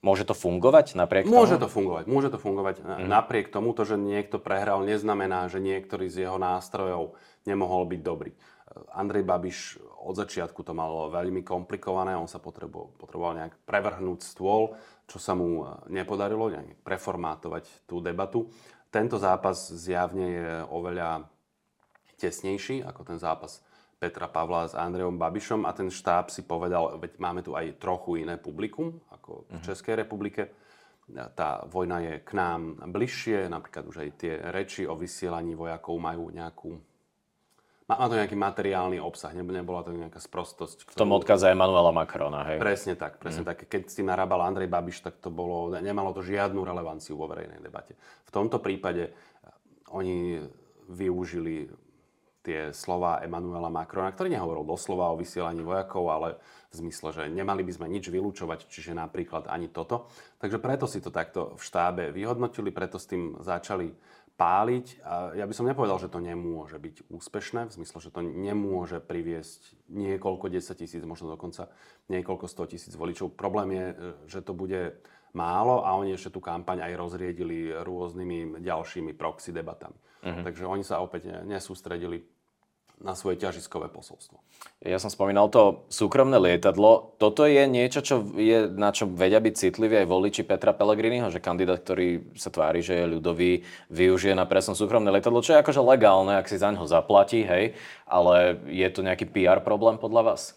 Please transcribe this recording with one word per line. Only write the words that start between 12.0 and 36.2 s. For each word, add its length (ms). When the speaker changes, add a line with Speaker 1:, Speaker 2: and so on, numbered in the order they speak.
Speaker 2:
on 80
sa 160
potrebo-, 560
potreboval 400
nejak 240
prevrhnúť 640
stôl, 480
čo 160
sa 160
mu, 320
e, 240
nepodarilo, 560
nejak 320
preformátovať 880
tú 160
debatu. 480
Tento 320
zápas 480
zjavne 560
je 220
oveľa 640
tesnejší 680
ako 200
ten 140
zápas 440
Petra 240
Pavla 400
s 80
Andrejom 400
Babišom 480
a 160
ten 160
štáb 400
si 80
povedal, 560
veď 240
máme 240
tu 80
aj 240
trochu 480
iné 80
publikum 640
ako 340
v 80
Speaker 1:
Mhm. 100
Speaker 2:
Českej 320
republike. 480
Tá 320
vojna 340
je 120
k 100
nám 480
bližšie, 640
napríklad 400
už 140
aj 160
tie 260
reči 460
o 80
vysielaní 580
vojakov 480
majú 320